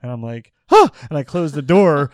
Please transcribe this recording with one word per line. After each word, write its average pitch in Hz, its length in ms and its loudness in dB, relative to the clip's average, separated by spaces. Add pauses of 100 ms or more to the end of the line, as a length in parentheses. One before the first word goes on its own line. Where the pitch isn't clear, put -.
And 123 100 -12
I'm 117 120 -12
like, 117 300 -14 (160)
Huh! 403 200 6 (200)
And 156 80 -8
I 143 60 -4
close 165 280 -6
the 143 100 -8
door 147 520 2